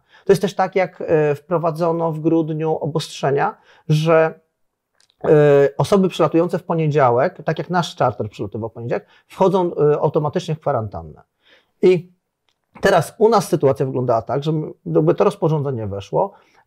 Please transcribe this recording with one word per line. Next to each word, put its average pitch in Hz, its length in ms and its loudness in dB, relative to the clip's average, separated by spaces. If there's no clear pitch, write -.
To 202 80 2
jest 165 100 2
też 202 120 -4
tak, 185 220 -2
jak, 180 300 -2
e, 151 280 2
wprowadzono 165 800 -2
w 156 80 -8
grudniu 160 560 0
obostrzenia, 151 800 -4
że 160 580 2
e, - 40 0
osoby 190 320 0
przylatujące 165 500 0
w - 60 -8
poniedziałek, 151 800 0
tak 160 140 -4
jak 170 120 -10
nasz 175 260 -4
czarter 123 340 -4
przylatywał 110 380 -10
w - 40 -14
poniedziałek, 120 340 -8
wchodzą, 185 500 0
e, 147 240 2
automatycznie 156 540 -2
w - 60 -10
kwarantannę. 95 600 -6
I 185 300 2
teraz 190 380 2
u 220 100 6
nas 220 200 2
sytuacja 143 380 0
wyglądała 123 360 0
tak, 139 220 -4
że 156 80 -2
my, 156 180 -4
jakby 160 280 2
to 202 100 0
rozporządzenie 143 640 -2
weszło, 101 460 -4